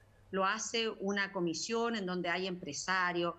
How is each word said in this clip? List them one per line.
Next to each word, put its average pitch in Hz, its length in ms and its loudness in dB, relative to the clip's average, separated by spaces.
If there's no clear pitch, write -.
lo 190 160 2
hace 220 420 0
una 202 440 0
comisión 220 640 0
en 196 100 -2
donde 180 240 0
hay 185 160 0
empresarios, 175 920 0